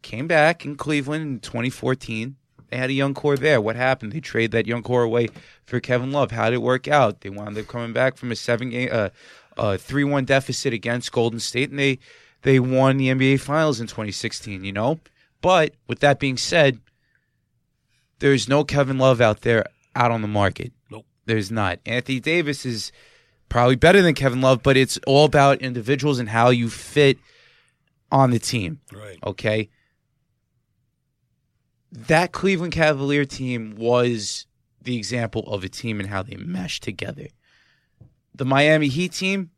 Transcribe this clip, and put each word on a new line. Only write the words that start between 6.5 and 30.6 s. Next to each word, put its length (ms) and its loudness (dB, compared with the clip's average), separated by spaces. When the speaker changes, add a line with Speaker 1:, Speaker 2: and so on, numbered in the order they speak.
Speaker 1:
did 40 0
it 80 -2
work 240 0
out? 360 2
They 60 -12
wound 300 -12
up 80 -10
coming 260 -10
back 240 0
from 140 -10
a 60 -6
seven 340 -4
game, 220 -4
uh, 160 0
a 200 -2
three 280 -2
one 200 0
deficit 480 0
against 380 -6
Golden 300 0
State, 300 -4
and 100 -10
they, 180 0
they 180 4
won 380 2
the 120 0
N 80 0
B 160 4
A 40 0
Finals 420 -2
in 80 -8
twenty 240 -8
sixteen, 500 -10
you 100 -8
know? 280 -2
But 340 2
with 100 -6
that 220 4
being 160 -2
said, 420 2
there's 300 2
no 160 2
Kevin 340 0
Love 220 4
out 220 4
there, 220 2
out 140 2
on 120 -2
the 60 -6
market. 440 -2
Speaker 2:
Nope. 160 -18
Speaker 1:
There's 240 -2
not. 360 -2
Anthony 340 -4
Davis 460 -2
is 260 -8
probably 280 4
better 260 6
than 120 4
Kevin 260 0
Love, 220 4
but 140 4
it's 300 2
all 180 6
about 360 4
individuals 580 -2
and 100 -6
how 220 4
you 180 2
fit 500 2
on 180 6
the 80 2
team. 420 -4
Speaker 2:
Right. 320 -18
Speaker 1:
Okay? 460 -4